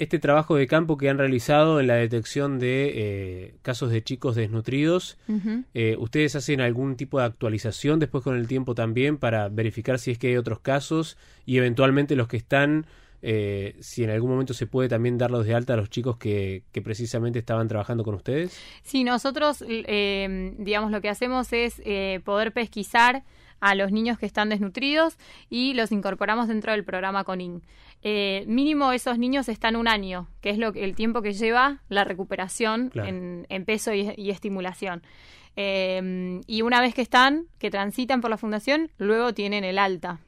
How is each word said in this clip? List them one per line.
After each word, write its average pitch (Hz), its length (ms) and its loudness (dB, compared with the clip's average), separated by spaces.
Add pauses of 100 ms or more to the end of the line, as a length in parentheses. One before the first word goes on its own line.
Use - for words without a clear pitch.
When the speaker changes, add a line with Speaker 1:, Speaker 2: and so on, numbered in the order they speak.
Speaker 1:
este 156 160 0
trabajo 151 360 4
de 139 120 4
campo 156 300 2
que 139 120 0
han 139 100 2
realizado 147 600 4
en 131 80 4
la 120 80 6
detección 120 640 0
de, 131 360 0
eh, 98 680 -6
casos 123 300 -2
de 113 120 2
chicos 127 320 -2
desnutridos, 123 840 0 (120)
Speaker 2:
Ujú. 214 340 -2 (100)
Speaker 1:
eh, 113 240 2
¿ustedes 147 380 0
hacen 143 240 -2
algún 127 380 0
tipo 139 220 -2
de 123 60 4
actualización 117 760 0
después 139 240 -2
con 131 120 0
el 120 120 -2
tiempo 131 280 -2
también 123 420 2
para 113 300 0
verificar 113 520 -2
si 127 120 -4
es 120 60 -2
que 127 120 -2
hay 123 80 4
otros 117 220 -2
casos 160 580 -2 (280)
y 127 140 2
eventualmente 135 580 4
los 117 100 2
que 123 100 -6
están, 143 500 2 (340)
eh, 101 580 -2
si - 240 -6
en 110 60 0
algún 113 220 0
momento 131 220 0
se 117 140 -4
puede 127 220 0
también 120 280 2
darlos 120 280 2
de 113 80 2
alta 120 220 0
a - 20 2
los 104 120 -2
chicos 120 280 -4
que, 98 460 -2 (100)
que - 80 -4
precisamente 117 580 -4
estaban 113 300 0
trabajando 110 340 -2
con 104 120 -4
ustedes? 147 440 -4 (220)
Speaker 2:
Sí, 262 240 -2
nosotros, 269 640 0
eh, 196 880 -2
digamos, 208 340 -2
lo 214 80 -2
que 202 100 -4
hacemos 247 440 -2
es, 233 320 -2
eh, 196 400 -2
poder 214 260 0
pesquisar 240 720 2 (380)
a 202 140 6
los 196 160 2
niños 226 260 0
que - 80 -6
están 208 240 0
desnutridos 262 680 0 (280)
y 254 280 -2
los 226 160 0
incorporamos 208 560 -2
dentro 220 240 -2
del 208 120 0
programa 190 400 -4
Conin. 180 380 -6 (420)
Eh, 202 440 -2
mínimo 277 460 2
esos 247 260 -2
niños 254 280 0
están 226 280 -2
un 233 120 0
año, 190 400 0 (140)
que 202 80 -4
es 208 80 0
lo 220 160 0
que, 196 100 -6
el 190 120 -2
tiempo 226 260 0
que 208 120 -4
lleva 240 540 2
la 202 160 2
recuperación 196 840 -2
Speaker 1:
Claro. 208 200 -4
Speaker 2:
en, 180 400 -8
en 190 160 -6
peso 214 280 -2
y, 202 240 0
y 202 140 -4
estimulación. 185 720 -6 (520)
Eh, 185 920 -2
y 220 160 -2
una 240 180 4
vez 247 140 2
que 254 80 0
están, 269 420 4 (140)
que 214 100 -2
transitan 208 500 -2
por 233 120 -2
la 214 60 -2
fundación, 247 600 -2
luego 220 380 2
tienen 202 280 -2
el 185 140 -2
alta, 180 500 0